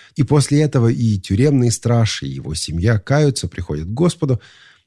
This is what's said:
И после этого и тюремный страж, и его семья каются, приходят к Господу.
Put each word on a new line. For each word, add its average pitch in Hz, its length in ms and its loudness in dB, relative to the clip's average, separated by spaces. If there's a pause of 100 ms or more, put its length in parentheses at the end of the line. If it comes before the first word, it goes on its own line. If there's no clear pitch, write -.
(160)
И 143 80 0
после 147 380 2
этого 127 280 2
и 113 280 0
тюремный 123 540 2
страж, 117 500 0
и 69 60 -8
его 67 260 -10
семья 90 460 -2
каются, 147 480 0
приходят 78 400 -8
к 104 60 -8
Господу. 147 460 0 (480)